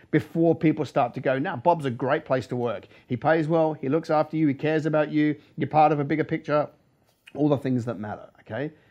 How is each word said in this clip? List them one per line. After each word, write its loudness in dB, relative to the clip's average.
before 2
people 0
start -2
to -8
go, 0
"Nah, -4
Bob's 0
a 0
great -2
place -2
to -6
work. -6
He -4
pays 2
well, 2
he -8
looks -2
after 0
you, 2
he 2
cares -2
about 0
you, 2
you're -2
part 4
of 2
a -2
bigger 0
picture," -2
all 2
the 4
things -2
that -6
matter, -12
okay? -8